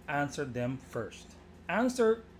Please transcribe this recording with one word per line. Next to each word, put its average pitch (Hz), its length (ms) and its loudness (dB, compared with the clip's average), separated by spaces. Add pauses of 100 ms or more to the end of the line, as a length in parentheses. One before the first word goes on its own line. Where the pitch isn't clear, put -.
answer 143 380 0
them 123 340 -2 (120)
first. - 360 -8 (440)
Answer 226 520 4 (160)